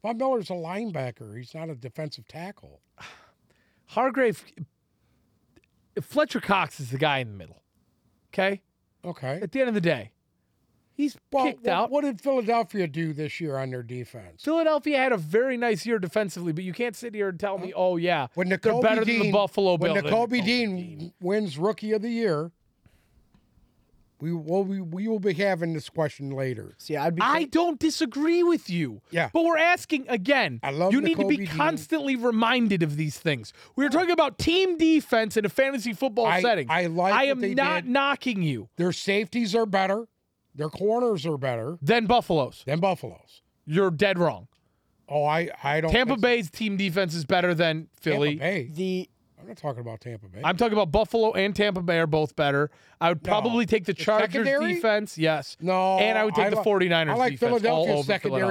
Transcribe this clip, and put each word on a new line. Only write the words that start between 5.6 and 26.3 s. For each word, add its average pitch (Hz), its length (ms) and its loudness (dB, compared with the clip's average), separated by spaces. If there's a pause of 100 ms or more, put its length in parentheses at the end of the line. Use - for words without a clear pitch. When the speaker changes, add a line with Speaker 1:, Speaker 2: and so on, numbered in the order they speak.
Speaker 2:
Fletcher 285 380 -2
Cox 185 400 -2
is 131 120 -10
the 135 60 -6
guy 143 220 0
in 123 80 -6
the 104 100 -14
middle. 80 240 -18 (720)
Okay? 196 280 -2 (420)
Speaker 1:
Okay. 156 380 -8
Speaker 2:
At 202 100 -8
the 269 80 -4
end 262 80 2
of 226 80 -2
the 202 60 0
day, 135 300 0 (840)
he's 285 240 -2 (140)
Speaker 1:
Well, 269 140 2
Speaker 2:
kicked 247 200 -4
Speaker 1:
well, 233 180 2
Speaker 2:
out. 233 80 -4
Speaker 1:
what 285 140 0
did 247 160 -4
Philadelphia 233 680 0
do 156 240 -4
this 147 300 -6
year 143 160 -4
on 135 140 -4
their 123 120 -8
defense? 113 580 -14
Speaker 2:
Philadelphia 302 560 2
had 262 140 2
a 226 60 2
very 220 400 0
nice 233 280 0
year 226 140 0
defensively, 175 540 -2
but 170 100 -6
you 185 80 -6
can't 240 240 -4
sit 233 180 -12
here 202 160 -2
and 175 100 -8
tell 202 180 -4
me, 185 140 -8
Speaker 1:
Huh? - 40 -10
Speaker 2:
"Oh, 185 220 2
yeah, 165 380 0
Speaker 1:
When 180 120 0
Speaker 2:
they're 185 100 2
Speaker 1:
Nakobe 214 240 2
Speaker 2:
better 220 220 4
than 233 140 2
the 208 60 2
Speaker 1:
Dean, 208 100 2
Speaker 2:
Buffalo 196 420 2
Speaker 1:
when 165 180 0
Speaker 2:
Bills." 147 120 0
Speaker 1:
Nakobe 226 340 2
Speaker 2:
Nakobe 190 60 0
Speaker 1:
Dean 226 320 2
Speaker 2:
Dean. 170 440 -12
Speaker 1:
wins 185 360 -2
Rookie 208 340 -2
of 214 100 0
the 233 80 -4
Year, 175 420 -2 (1700)
we 160 120 -6
will, 170 320 -2
we, 190 180 -4
we 185 260 -6
will 220 120 -2
be 190 140 0
having 170 400 0
this 151 160 -8
question 143 400 -4
later. 127 480 -6